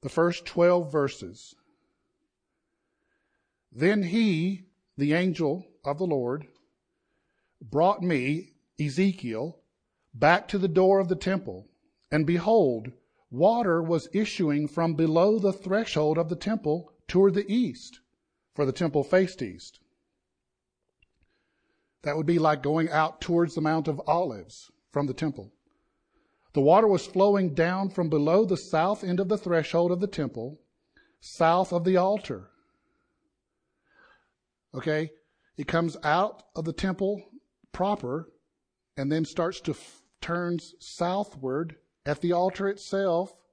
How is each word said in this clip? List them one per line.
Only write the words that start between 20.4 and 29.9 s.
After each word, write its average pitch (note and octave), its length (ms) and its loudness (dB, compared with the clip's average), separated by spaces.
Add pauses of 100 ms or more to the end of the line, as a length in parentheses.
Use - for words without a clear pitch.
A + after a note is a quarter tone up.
That D3 140 -2
would D#3 80 -2
be E3+ 140 2
like D3+ 240 2
going D#3 260 0
out D#3 320 0
towards E3+ 340 0
the E3 60 -2
Mount D#3 280 0
of D3 180 -4
Olives D3+ 640 -4 (200)
from C#3+ 160 -2
the C3 60 -4
temple. B2+ 400 -6 (1000)
The C#3+ 80 2
water F#3+ 260 8
was F#3 180 2
flowing F#3+ 460 2
down F3+ 380 0
from F3 180 -2
below D#3 380 4
the F#3 100 0
south F#3 480 0
end F3+ 160 -2
of G3 80 -2
the G#3+ 80 0
threshold E3+ 540 0